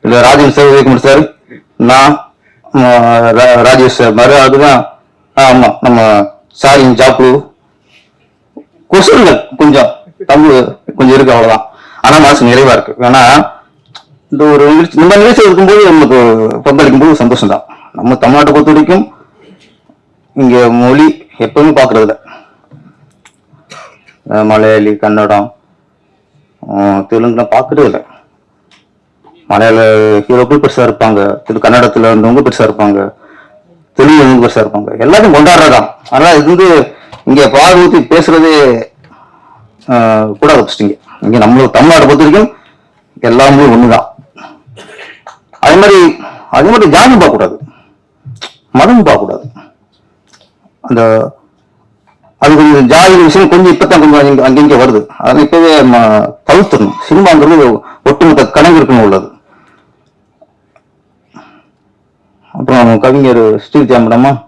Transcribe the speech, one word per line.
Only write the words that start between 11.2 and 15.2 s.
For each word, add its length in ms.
அவ்வளவுதான். 300
ஆனா 140
மனசு 320
நிறைவா 260
இருக்கு. 180
ஏன்னா 160
இந்த 100
ஒரு 180
நிகழ்ச்சி, 260
இந்த 120
மாதிரி 160